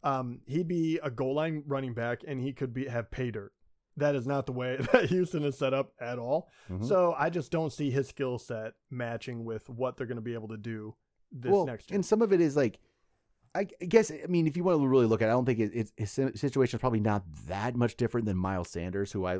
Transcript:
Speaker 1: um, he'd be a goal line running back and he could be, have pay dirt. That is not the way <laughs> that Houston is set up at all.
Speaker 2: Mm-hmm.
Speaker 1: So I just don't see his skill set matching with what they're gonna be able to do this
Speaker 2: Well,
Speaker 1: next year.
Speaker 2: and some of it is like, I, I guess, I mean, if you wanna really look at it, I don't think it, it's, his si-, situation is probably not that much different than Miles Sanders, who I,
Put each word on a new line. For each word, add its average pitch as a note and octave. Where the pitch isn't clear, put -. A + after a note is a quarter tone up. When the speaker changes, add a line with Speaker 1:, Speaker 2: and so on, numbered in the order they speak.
Speaker 1:
um, C3
he'd D#3+
be E3
a C#3+
goal C3
line D#3
running C3+
back A#2
and C3+
he C3+
could B2
be, B2+
have A#2
pay B2+
dirt. G#2+
That D3
is B2+
not C#3
the C3+
way B2+
<laughs> B2
that A3+
Houston F3
is C#3
set C3+
up C3+
at A#2+
all. C3+
Speaker 2:
Mm-hmm. G2
Speaker 1:
So E3+
I D#3
just E3+
don't D#3+
see D3
his C3
skill B2+
set A2
matching A#2
with A2+
what B2
they're B2+
gonna A#2+
be A#2
able A2
to A2+
do G#2+
this B2+
Speaker 2:
Well, F#3+
Speaker 1:
next A#2+
year. F#3
Speaker 2:
and F#3+
some A3
of G3+
it F3+
is D3+
like, C3
I, G3
I F3+
guess, G#3+
I D#3
mean, E3+
if D3+
you F3
wanna D#3
really B2+
look A2
at -
it, A2
I -
don't B2
think A#2+
it, A2
it's, A2+
his G#2+
si-, C3+
situation C3
is -
probably A#2
not G#2
that G#2
much A#2+
different A#2
than F#2+
Miles F#2
Sanders, F2+
who F#2+
I, F2+